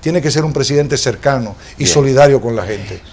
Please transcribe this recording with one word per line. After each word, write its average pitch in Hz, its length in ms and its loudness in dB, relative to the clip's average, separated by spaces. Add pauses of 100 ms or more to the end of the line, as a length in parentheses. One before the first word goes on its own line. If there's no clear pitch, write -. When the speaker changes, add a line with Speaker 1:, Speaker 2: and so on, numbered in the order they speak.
Speaker 1:
tiene 165 200 -2
que 156 80 -2
ser 151 160 0
un 151 80 -4
presidente 143 440 0
cercano 120 580 -2 (200)
y - 100 -10
Speaker 2:
Bien. - 40 0
Speaker 1:
solidario 139 520 4
con 117 140 -4
la 104 80 -4
gente. 98 380 -10 (120)